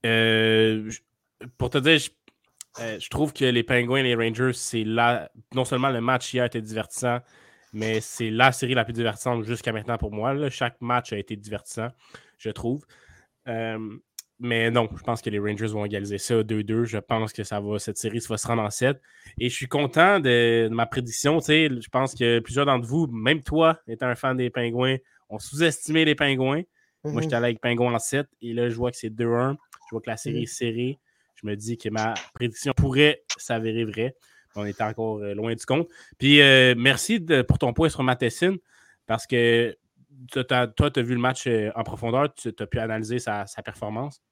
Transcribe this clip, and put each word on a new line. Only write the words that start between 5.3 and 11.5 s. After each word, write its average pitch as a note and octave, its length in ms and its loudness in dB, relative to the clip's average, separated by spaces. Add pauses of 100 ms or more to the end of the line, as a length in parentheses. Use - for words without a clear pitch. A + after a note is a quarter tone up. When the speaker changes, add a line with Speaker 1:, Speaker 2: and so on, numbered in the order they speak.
Speaker 1:
non B2+ 100 0
seulement C3+ 260 0
le A#2+ 100 -2
match B2+ 340 -2
hier B2 100 2
était A#2 160 -4
divertissant, A2 600 -4 (520)
mais A2 280 -2
c'est A2 300 -6
la B2 220 6
série B2+ 220 -2
la A#2 100 2
plus A#2 80 -6
divertissante A2+ 520 -2
jusqu'à A#2 280 -4
maintenant A2 260 -4
pour G#2+ 120 -4
moi, A2 240 -4
là. C#3+ 160 -4
Chaque A#2+ 300 -6
match A#2+ 320 -2
a G#2 60 -6
été G#2 180 -8
divertissant, G#2 520 -10 (500)